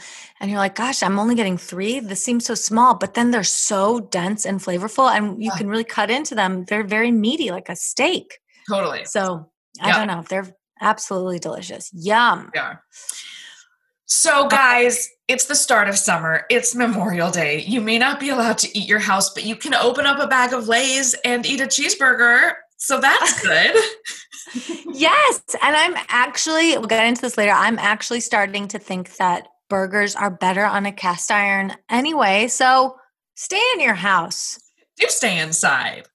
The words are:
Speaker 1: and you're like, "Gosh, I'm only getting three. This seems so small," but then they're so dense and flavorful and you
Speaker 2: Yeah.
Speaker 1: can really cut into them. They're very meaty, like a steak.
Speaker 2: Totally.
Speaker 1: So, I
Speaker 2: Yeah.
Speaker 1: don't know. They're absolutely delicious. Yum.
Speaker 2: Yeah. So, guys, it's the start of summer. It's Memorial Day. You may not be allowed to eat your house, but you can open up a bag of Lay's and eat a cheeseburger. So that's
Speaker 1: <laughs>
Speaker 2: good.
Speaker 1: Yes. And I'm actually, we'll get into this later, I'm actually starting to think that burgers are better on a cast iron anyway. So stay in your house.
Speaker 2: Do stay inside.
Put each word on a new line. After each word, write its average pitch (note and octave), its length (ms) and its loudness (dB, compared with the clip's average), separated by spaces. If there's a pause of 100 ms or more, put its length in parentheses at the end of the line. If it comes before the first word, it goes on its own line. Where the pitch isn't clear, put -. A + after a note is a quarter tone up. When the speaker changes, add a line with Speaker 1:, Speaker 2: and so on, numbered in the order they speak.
(400)
Speaker 1:
and G3 100 -4
you're G3+ 120 -2
like, G3 140 0
"Gosh, B3 280 -2
I'm G3 160 2
only A#3 160 2
getting F#3+ 220 0
three. G3 420 -6
This G3 240 -8
seems A#3+ 220 -2
so A#3 100 -4
small," A3+ 400 4
but F#3+ 200 -4
then A#3+ 160 4
they're A3+ 120 2
so G3+ 560 2
dense F#3+ 460 -4
and F#3+ 160 -4
flavorful G#3 520 2
and G#3 300 -2
you A3+ 80 -2
Speaker 2:
Yeah. A3 60 -4
Speaker 1:
can G3+ 100 -4
really A3 160 -2
cut G#3+ 260 -2
into C4 260 -2
them. F#3+ 280 0
They're G#3 220 -4
very A3 260 0
meaty, A#3 400 0
like F3+ 160 -10
a - 80 -8
steak. - 640 -4 (300)
Speaker 2:
Totally. F#3 340 -4
Speaker 1:
So, F#3 480 -4 (300)
I G3 80 -2
Speaker 2:
Yeah. G#3+ 80 4
Speaker 1:
don't G#3+ 100 -2
know. E3+ 220 -6
They're F#3+ 260 -6 (240)
absolutely F#3+ 600 -2
delicious. F3+ 540 -10
Yum. G3+ 640 0
Speaker 2:
Yeah. - 200 -6 (1300)
So, C#4+ 420 2
guys, B3 640 4 (180)
it's B3 180 0
the C#4+ 100 -2
start A3 340 2
of G3 80 -2
summer. E3 520 0
It's A#3+ 260 0
Memorial F#3 540 0
Day. D#3 300 -2
You A3 220 -2
may A3 160 0
not C#4 220 0
be C#4 100 -4
allowed A#3 300 0
to - 180 -4
eat G3+ 100 -4
your G#3 120 2
house, G3 340 0
but - 100 -8
you G#3+ 140 -6
can C#4+ 160 -6
open B3 320 2
up C#4+ 140 2
a C#4 80 -2
bag B3 260 2
of A3+ 160 -4
Lay's C4 440 2 (120)
and A#3+ 200 -2
eat C4+ 140 -2
a C4+ 60 -2
cheeseburger. C4+ 880 2 (240)
So - 220 -2
that's D#4 420 2
Speaker 1:
<laughs> - 40 0
Speaker 2:
good. - 300 4 (1160)
Speaker 1:
Yes. F#4 480 2 (200)
And C#4+ 140 2
I'm E4 200 2 (120)
actually, D4+ 720 0
we'll A3 100 -6
get A3 180 2
into A#3 160 0
this B3 160 -6
later, G#3 140 4
I'm G#3 280 2
actually G#3+ 400 -2
starting G3+ 500 -2
to G#3 100 -10
think F#3 380 -10
that F3+ 300 0 (220)
burgers G3 460 0
are G3+ 140 -2
better F#3 360 0
on G3+ 200 0
a G3+ 60 -6
cast F#3 400 -4
iron G3 420 0 (160)
anyway. A#3+ 580 2
So C4 500 4 (380)
stay - 260 -4 (120)
in F#4+ 80 -2
your A#3 140 2
house. F3+ 640 -2 (380)
Speaker 2:
Do - 120 2
stay F#3 300 0
inside. D#3 640 -2 (120)